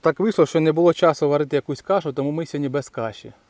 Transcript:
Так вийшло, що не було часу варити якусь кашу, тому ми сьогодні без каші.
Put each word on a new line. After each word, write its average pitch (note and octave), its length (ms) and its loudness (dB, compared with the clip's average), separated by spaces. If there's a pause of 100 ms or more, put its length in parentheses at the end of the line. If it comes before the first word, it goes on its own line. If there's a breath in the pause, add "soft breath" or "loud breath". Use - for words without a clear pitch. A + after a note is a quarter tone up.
Так D#3+ 140 0
вийшло, F#3+ 260 2
що E3 140 -2
не D#3+ 120 2
було E3+ 220 4
часу D#3 360 2
варити D3 260 -2
якусь C#3 260 -4
кашу, E3 320 -2
тому C#3 180 -4
ми D#3+ 140 -4
сьогодні C#3+ 240 -6
без C3+ 200 -6
каші. A2 420 -10 (180)